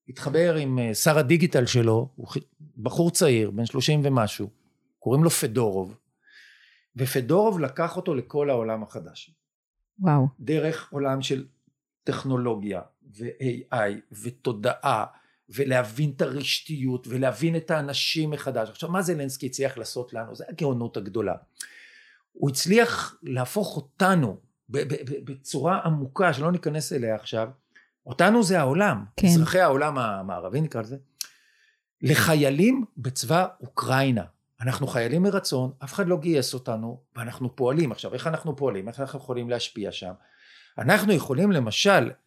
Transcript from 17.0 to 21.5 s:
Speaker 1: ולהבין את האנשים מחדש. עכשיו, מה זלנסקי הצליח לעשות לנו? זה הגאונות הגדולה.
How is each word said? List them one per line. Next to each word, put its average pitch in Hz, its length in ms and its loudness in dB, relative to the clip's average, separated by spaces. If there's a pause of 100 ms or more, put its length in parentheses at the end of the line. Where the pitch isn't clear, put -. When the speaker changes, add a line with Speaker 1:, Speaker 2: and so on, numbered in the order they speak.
Speaker 1:
ולהבין 131 480 0
את 160 160 -4
האנשים 151 580 -2
מחדש. 120 400 -4
עכשיו, 151 200 -10
מה 185 120 0
זלנסקי 147 440 -4
הצליח 131 320 -4
לעשות 120 360 -8
לנו? 113 220 -10
זה - 140 -14
הגאונות 131 480 -4
הגדולה. 101 380 -4 (960)